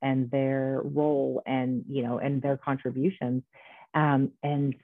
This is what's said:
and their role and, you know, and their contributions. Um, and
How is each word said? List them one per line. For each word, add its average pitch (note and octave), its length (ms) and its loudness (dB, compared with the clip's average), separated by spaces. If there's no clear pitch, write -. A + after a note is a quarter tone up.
and C3 280 0
their C3+ 540 0
role C#3+ 640 0
and, B2+ 420 -2
you B2+ 140 -2
know, A#2+ 160 -2
and C#3 220 -2
their C#3 160 0
contributions. C3 840 -2
Um, C#3+ 400 4
and C#3+ 400 0